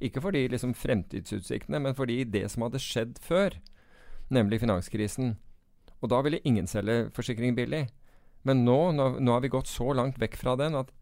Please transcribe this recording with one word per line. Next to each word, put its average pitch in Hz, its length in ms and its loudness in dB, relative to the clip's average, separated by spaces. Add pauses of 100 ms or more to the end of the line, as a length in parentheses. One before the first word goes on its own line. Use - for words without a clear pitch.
Ikke 131 200 -2
fordi 156 280 2
liksom 123 240 0
fremtidsutsiktene, 117 1080 -2
men 135 120 0
fordi 131 300 0
det 104 280 -2
som 117 120 -4
hadde 123 160 -4
skjedd 120 400 -4
før, 185 340 2 (760)
nemlig 110 320 2
finanskrisen. 107 720 0 (680)
Og 117 80 -2
da 123 120 4
ville 147 220 0
ingen 104 240 2
selge 107 440 0
forsikring 120 440 -2
billig. 123 320 -2 (560)
Men 131 220 4
nå, 147 280 6
nå, 135 260 2
nå 123 120 4
har 120 100 4
vi 139 80 0
gått 131 180 -2
så 127 260 -2
langt 131 260 0
vekk 110 180 -2
fra 127 180 0
den 147 200 0
at 131 160 -4 (100)